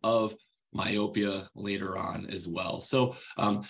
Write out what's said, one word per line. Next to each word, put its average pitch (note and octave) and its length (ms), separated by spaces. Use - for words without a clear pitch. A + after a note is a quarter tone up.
of A2 320
myopia G2+ 840
later G2 420
on F2+ 320
as F2+ 160
well. F#2 360
So, C3 340
um, G2+ 320